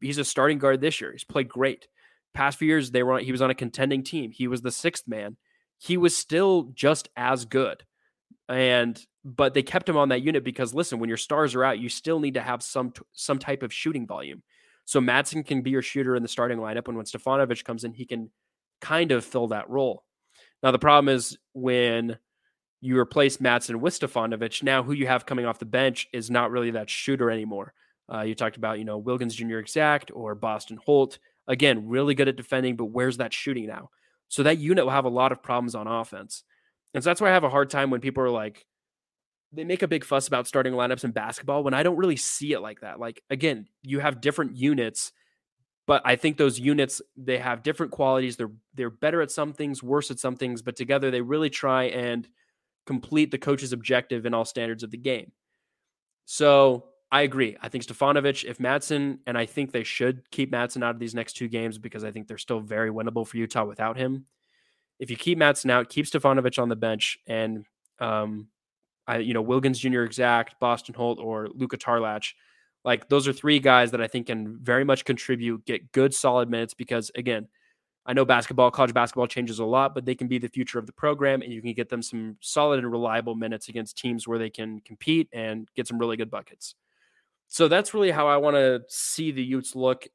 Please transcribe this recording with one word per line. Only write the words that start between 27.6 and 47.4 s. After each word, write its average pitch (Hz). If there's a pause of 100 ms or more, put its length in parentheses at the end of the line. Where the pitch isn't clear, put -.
Uh, 113
you 107
talked 110
about, 110
you 113
know, 107
Wilkins 123
Junior 113
exact 147
or 107
Boston 107
Holt. 139 (300)
Again, 127
really 135
good 135
at 131
defending, 127
but 117
where's 123
that 120
shooting 123
now? - (380)
So -
that 160
unit 160
will 131
have 135
a 127
lot 127
of 123
problems 123
on 110
offense. 110 (500)
And 131
so 160
that's 175
why 202
I 185
have 170
a 135
hard 139
time 139
when 123
people 131
are 127
like, 107 (880)
they 156
make 180
a 175
big 156
fuss 135
about 123
starting 131
lineups 123
in 120
basketball 123
when 139
I 139
don't 175
really 175
see -
it 110
like 107
that. 85
Like, 117
again, 135 (140)
you 139
have 139
different 143
units, 127 (720)
but 143
I 127
think 151
those 135
units, 135 (160)
they 131
have 123